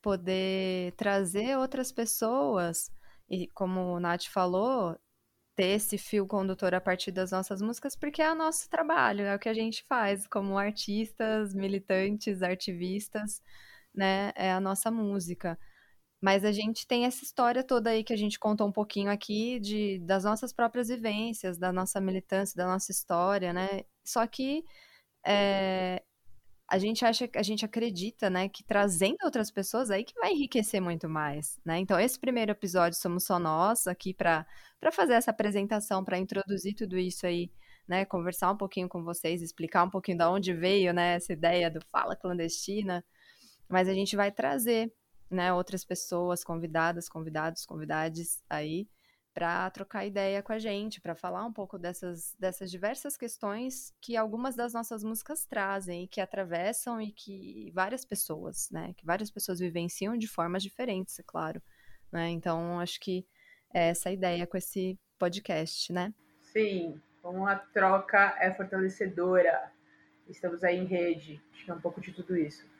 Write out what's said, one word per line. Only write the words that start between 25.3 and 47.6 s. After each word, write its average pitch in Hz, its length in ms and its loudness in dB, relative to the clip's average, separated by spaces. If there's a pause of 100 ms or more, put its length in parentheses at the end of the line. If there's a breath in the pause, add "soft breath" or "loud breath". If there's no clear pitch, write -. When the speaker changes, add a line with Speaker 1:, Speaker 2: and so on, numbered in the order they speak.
Speaker 1:
a 190 120 4
gente 220 260 2
acha, 233 320 4
a 214 60 2
gente 208 220 0
acredita, 214 680 -2
né, 185 180 0
que - 160 -12
trazendo 202 580 4
outras 233 280 0
pessoas 220 400 -2
aí 202 120 2
que - 160 -10
vai 427 140 2
enriquecer 254 480 2
muito 170 300 -2
mais, 151 540 -4
né? 165 140 0
Então, 185 220 4
esse 254 180 2
primeiro 226 340 2
episódio 175 460 2
somos 175 260 0
só 180 140 2
nós 175 480 2
aqui 185 280 -4
pra, 165 320 4 (340 loud breath)
pra 311 100 4
fazer 320 220 4
essa 233 180 6
apresentação, 208 720 0
pra 185 160 -2
introduzir 196 560 -2
tudo 190 220 -4
isso 185 300 -2
aí, 175 260 0 (340 soft breath)
né? 185 200 0
Conversar 180 440 0
um 202 60 2
pouquinho 185 320 -4
com 175 160 -6
vocês, 170 380 -2
explicar - 420 2
um 190 60 -2
pouquinho 185 260 -2
da 170 140 6
onde 185 240 2
veio, 180 400 4
né, 175 220 4
essa 175 180 -4
ideia 170 360 4
do 160 220 -8
Fala - 240 0
Clandestina. 180 880 -2 (640 soft breath)
Mas 185 200 4
a 190 60 2
gente 196 220 0
vai 202 160 2
trazer, 233 580 0 (400)
né, 185 220 2
outras 180 320 -2
pessoas, 175 600 -2
convidadas, 165 640 0
convidados, 160 580 -4